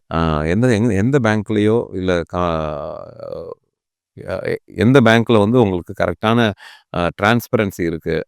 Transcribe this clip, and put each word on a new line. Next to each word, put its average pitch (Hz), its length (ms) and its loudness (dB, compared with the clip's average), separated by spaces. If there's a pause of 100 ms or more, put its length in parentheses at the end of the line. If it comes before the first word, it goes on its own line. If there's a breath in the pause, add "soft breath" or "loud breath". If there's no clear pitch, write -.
(120)
அ, 82 80 -2 (260)
எந்த, 101 280 0
எங்க, 107 200 0
எந்த 117 260 0
பேங்க்லயோ 107 580 0 (160)
இல்ல 92 280 -2
கா-, 80 1300 -6 (680)
அ, - 260 -10
எ-, 85 180 -6 (140)
எந்த 113 260 4
பேங்க்ல 113 380 4
வந்து 107 200 2
உங்களுக்கு 95 340 0
கரெக்டான, 98 460 0 (540 loud breath)
அ, 90 80 -2 (140)
டிரான்ஸ்பரன்சி 104 680 0
இருக்கு, 82 320 -4 (120)